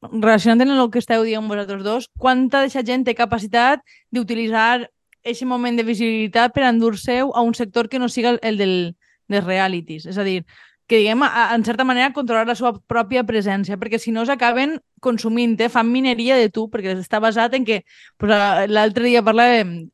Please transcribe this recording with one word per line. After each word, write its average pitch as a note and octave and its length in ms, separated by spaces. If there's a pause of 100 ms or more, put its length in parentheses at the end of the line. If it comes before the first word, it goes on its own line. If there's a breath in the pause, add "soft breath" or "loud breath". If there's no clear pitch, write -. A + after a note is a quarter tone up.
relacionant A3+ 680
amb C4+ 140
el A#3 100
que A#3+ 80
esteu A3+ 240
dient A3 240
vosaltres G3+ 320
dos, A3+ 240 (120)
quanta C4 440
d'aquesta C4+ 240
gent B3 200
té A#3+ 120
capacitat A#3 640 (320 soft breath)
d'utilitzar A#3 720 (400)
eixe A#3+ 200
moment B3 300
de A#3 100
visibilitat A3+ 680
per C4+ 140
endur-se-ho A#3 680
a A#3+ 80
un A#3 120
sector A#3 360
que C4+ 80
no B3 100
siga A#3+ 280
el, - 60
el A3 160
del, F#3+ 180 (500)
dels G3+ 200
realities? F3+ 600
És F#3 120
a G3+ 80
dir, F#3 180 (420 soft breath)
que, A3+ 160
diguem, A3+ 240
a, A#3 240
a, A#3 60
en A3+ 100
certa A3+ 160
manera, C4 320
controlar A3+ 320
la A#3+ 80
seva A#3+ 240
pròpia A#3 480
presència, G3+ 500
perquè G#3 220
si A3+ 160
no A3+ 100
s'acaben B3+ 540 (240)
consumint, A3+ 560
eh, A3+ 100
fan A#3 220
mineria B3+ 480
de A#3 100
tu, A3 220
perquè F#3+ 240
està F#3 240
basat A3+ 400
en B3+ 80
que, G#3 160 (340 soft breath)
pues, G#3 140
a, G3+ 400
l'altre G#3+ 400
dia A#3+ 160
parlàvem A3 680